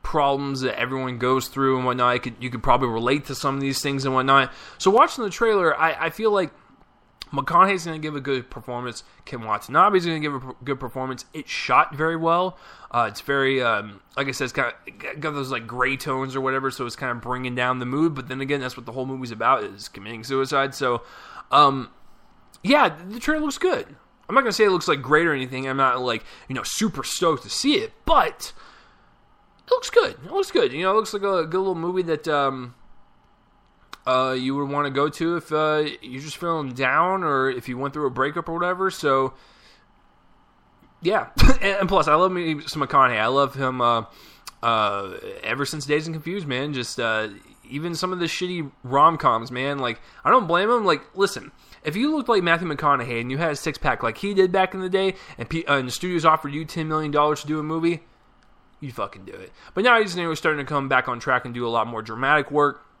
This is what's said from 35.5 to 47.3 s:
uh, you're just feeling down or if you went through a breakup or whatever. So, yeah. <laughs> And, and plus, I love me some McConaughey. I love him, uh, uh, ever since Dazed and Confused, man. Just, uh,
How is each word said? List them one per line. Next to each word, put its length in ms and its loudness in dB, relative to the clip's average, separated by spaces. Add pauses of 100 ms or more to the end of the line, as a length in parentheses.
uh, 320 2 (180)
you're 200 -12
just 160 -12
feeling 340 -4
down 500 2
or 280 2
if 180 -8
you 100 -6
went 160 -6
through 120 -2
a 40 2
breakup 380 -2
or 60 -6
whatever. 360 -2
So, 440 0 (1700)
yeah. 340 0
<laughs> 60 8 (180)
And, 200 2
and 80 0
plus, 200 4
I 60 6
love 180 4
me 300 -2
some 200 -6
McConaughey. 380 4
I 60 2
love 280 2
him, 260 -2
uh, 240 2 (580)
uh, 520 0 (300)
ever 200 -2
since 220 -8
Dazed 200 0
and 80 -8
Confused, 320 -6
man. 260 -4
Just, 260 -6
uh, 300 0 (400)